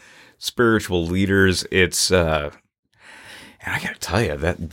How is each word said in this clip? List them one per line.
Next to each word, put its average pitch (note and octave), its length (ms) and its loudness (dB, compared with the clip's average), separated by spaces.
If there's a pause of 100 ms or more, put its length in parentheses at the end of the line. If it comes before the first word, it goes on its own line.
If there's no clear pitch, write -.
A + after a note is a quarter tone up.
(380)
spiritual G2 680 0
leaders. F#2+ 640 2
It's, - 400 2
uh, D#2+ 400 0 (1120)
and F#2 120 -8
I - 40 -6
gotta - 180 -10
tell G2 240 -2
you, D2+ 140 -4
that, D#2+ 360 -4